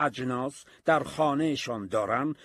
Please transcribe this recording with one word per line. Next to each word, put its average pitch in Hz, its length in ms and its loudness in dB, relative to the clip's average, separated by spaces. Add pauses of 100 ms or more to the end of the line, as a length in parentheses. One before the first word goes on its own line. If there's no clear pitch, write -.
اجناس 127 640 -4 (200)
در 151 180 4
خانه‌شان 143 840 0
دارند، 110 580 0